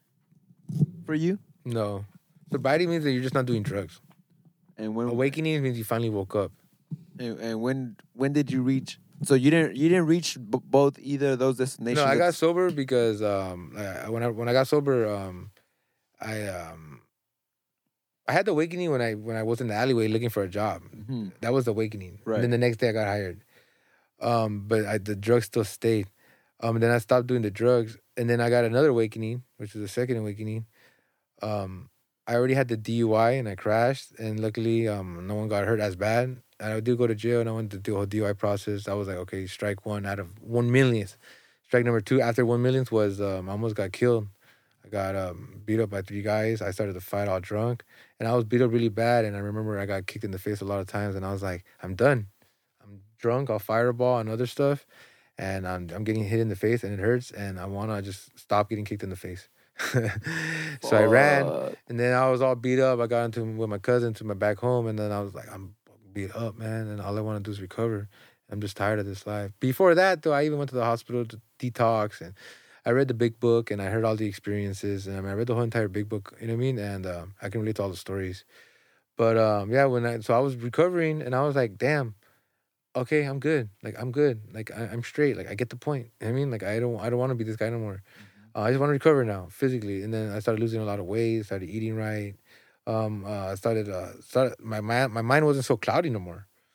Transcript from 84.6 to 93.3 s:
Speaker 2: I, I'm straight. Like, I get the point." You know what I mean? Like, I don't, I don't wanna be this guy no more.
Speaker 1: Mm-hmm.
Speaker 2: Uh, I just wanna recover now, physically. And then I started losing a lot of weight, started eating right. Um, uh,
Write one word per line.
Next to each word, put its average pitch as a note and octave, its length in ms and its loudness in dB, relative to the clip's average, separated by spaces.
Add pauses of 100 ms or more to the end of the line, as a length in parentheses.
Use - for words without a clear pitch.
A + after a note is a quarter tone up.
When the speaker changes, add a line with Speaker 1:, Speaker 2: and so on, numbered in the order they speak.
Speaker 2:
I, A2+ 160 -6
I'm A#2 160 -6
straight. C#3 340 0
Like, F2+ 120 -8
I G2+ 60 -8
get B2 140 -2
the - 80 -12
point." C3 300 -6 (120)
You G#2+ 80 -6
know A#2 60 -2
what B2+ 40 0
I - 20 0
mean? C#3 120 -2
Like, A2 120 -4
I G#2 160 -2
don't, A#2+ 200 -2
I A#2 100 -4
don't A#2+ 100 0
wanna B2+ 160 0
be A2+ 80 -2
this A2 120 -4
guy A2 140 -2
no A#2 100 -4
more. G2+ 240 -8
Speaker 1:
Mm-hmm. - 560 -14
Speaker 2:
Uh, G#2+ 60 0
I A2+ 60 2
just C3+ 80 2
wanna C#3+ 140 2
recover C#3 300 6
now, G2 260 -4
physically. G#2 540 -2
And A2 100 -4
then A2 180 -2
I G#2 80 -4
started A2 220 0
losing A2+ 200 0
a G#2+ 40 -4
lot G2+ 140 -4
of G#2+ 60 -6
weight, A2+ 400 0
started F#2+ 240 -6
eating A2 260 -4
right. G#2+ 400 -6 (500)
Um, A2 400 -2
uh, G2 260 -6